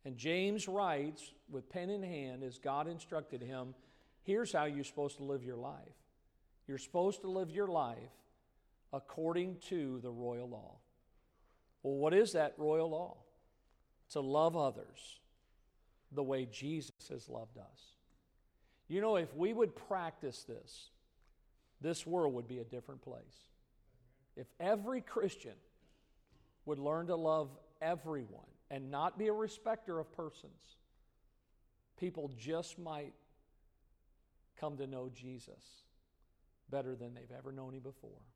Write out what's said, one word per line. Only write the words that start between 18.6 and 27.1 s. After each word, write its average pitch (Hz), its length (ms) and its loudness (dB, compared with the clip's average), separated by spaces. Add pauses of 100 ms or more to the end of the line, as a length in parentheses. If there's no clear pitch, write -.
You 180 140 2
know, 220 160 6
if 165 180 2
we 185 180 4
would 214 220 6
practice 165 680 -4
this, - 460 -14 (880)
this 160 260 -2
world 160 280 4
would 120 120 -2
be 123 120 -6
a 117 60 -4
different 127 380 -10
place. - 460 -16 (880)
If 127 100 -8 (140)
every 214 400 2
Christian 175 540 -2 (1120)
would 147 120 0
learn 156 300 2
to 175 80 4